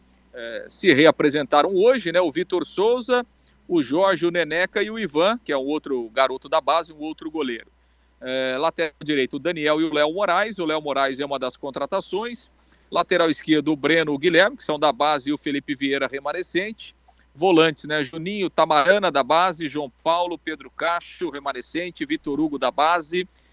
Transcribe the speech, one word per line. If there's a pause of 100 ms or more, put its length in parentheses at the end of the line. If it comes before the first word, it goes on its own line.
(340)
é,
se
reapresentaram
hoje,
né?
O
Vitor
Souza, (420)
o
Jorge,
o
Neneca
e
o
Ivan,
que
é
um
outro
garoto
da
base,
um
outro
goleiro. (520)
É,
lateral (100)
direito,
o
Daniel
e
o
Léo
Moraes.
O
Léo
Moraes
é
uma
das
contratações. (400)
Lateral
esquerdo,
o
Breno,
o
Guilherme,
que
são
da
base,
e
o
Felipe
Vieira,
remanescente. (400)
Volantes,
né?
Juninho,
Tamarana,
da
base,
João (120)
Paulo,
Pedro
Cacho,
remanescente,
Vitor
Hugo,
da
base, (260)